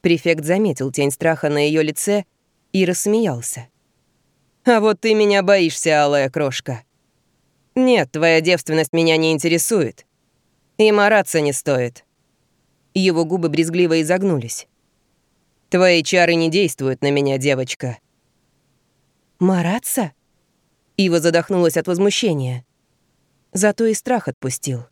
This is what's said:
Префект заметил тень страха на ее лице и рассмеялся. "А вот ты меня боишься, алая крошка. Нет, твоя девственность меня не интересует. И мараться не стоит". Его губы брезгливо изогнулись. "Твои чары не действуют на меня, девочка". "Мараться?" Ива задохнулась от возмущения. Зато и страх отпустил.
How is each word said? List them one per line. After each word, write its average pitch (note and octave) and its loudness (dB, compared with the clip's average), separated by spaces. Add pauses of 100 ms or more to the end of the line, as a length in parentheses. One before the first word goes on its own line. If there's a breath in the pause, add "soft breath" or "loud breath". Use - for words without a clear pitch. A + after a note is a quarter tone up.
Префект E3 0
заметил D#3 -2
тень C#3 -2
страха D#3+ -2
на D3 0
ее D#3 0
лице F#3 -2 (480)
и F#3+ 2
рассмеялся. F3 -4 (960)
"А A#3 4
вот G#3+ 0
ты A3+ 0
меня G3+ 2
боишься, E3 2
алая C#3+ 0
крошка. C3+ -6 (920)
Нет, B3 2
твоя E3 2
девственность D#3+ -2
меня E3 2
не D#3+ 2
интересует. E3 -2 (720)
И G#3+ 6
мараться G#3 2
не C#3+ 0
стоит". B2+ -4 (880)
Его F3 0
губы E3 -2
брезгливо E3 0
изогнулись. D#3+ -2 (1000)
"Твои F3+ 4
чары E3+ 2
не E3 0
действуют D3+ -2
на C#3+ 0
меня, C#3 0
девочка". C3 -4 (1400)
"Мараться?" F#3 -2 (840)
Ива E3+ 2
задохнулась E3+ 2
от D#3+ -2
возмущения. E3+ -2 (880)
Зато G#3 0
и A3 2
страх A#3 -2
отпустил. B2+ -8